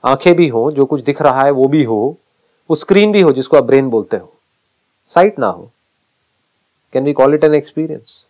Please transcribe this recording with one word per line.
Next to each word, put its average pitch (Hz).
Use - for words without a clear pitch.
आंखें 151
भी 165
हो, 120
जो 139
कुछ 143
दिख 143
रहा 135
है 143
वो 135
भी 147
हो, 110
वो 160
स्क्रीन 202
भी 202
हो 160
जिसको 131
आप 135
ब्रेन 131
बोलते 110
हो, -
साइट 196
ना 123
हो, 107
can 131
we 143
call 139
it 151
an 151
experience? 151